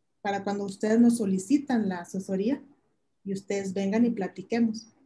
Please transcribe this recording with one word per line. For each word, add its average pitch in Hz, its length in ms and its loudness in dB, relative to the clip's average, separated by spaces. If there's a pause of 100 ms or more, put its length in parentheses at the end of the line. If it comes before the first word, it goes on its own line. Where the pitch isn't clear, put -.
(220)
para 196 220 -2
cuando 202 200 -4
ustedes 214 360 2
nos 233 180 6
solicitan 214 680 0
la 180 100 -4
asesoría 190 640 -4 (640)
y 196 80 -6
ustedes 196 420 -6
vengan 202 320 2
y 233 40 2
platiquemos. 220 760 -4 (180)